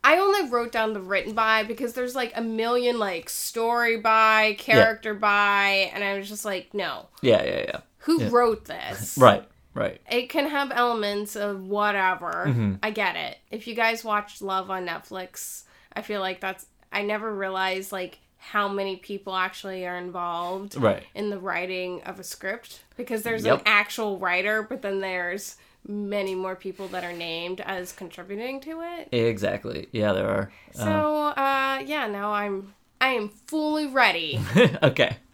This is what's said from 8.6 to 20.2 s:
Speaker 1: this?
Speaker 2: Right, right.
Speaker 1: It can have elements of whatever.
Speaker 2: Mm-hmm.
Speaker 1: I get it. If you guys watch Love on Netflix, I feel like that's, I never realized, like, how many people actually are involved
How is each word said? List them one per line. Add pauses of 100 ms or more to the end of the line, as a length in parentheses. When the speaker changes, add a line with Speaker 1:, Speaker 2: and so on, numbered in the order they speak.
Speaker 1:
this?
Speaker 2:
Right, (280)
right.
Speaker 1:
It
can
have
elements
of
whatever.
Speaker 2:
Mm-hmm.
Speaker 1:
I
get
it. (140)
If
you
guys
watch
Love
on
Netflix, (300)
I
feel
like
that's, (260)
I
never
realized,
like, (220)
how
many
people
actually
are
involved